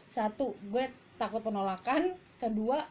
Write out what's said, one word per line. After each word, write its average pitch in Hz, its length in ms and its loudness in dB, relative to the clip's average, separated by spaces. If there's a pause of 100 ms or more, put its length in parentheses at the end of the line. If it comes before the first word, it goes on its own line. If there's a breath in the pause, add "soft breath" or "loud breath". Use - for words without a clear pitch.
Satu, 214 400 0 (180)
gue 220 200 0 (300)
takut 220 280 -2
penolakan. 208 600 0 (360)
Kedua, 220 420 2 (100)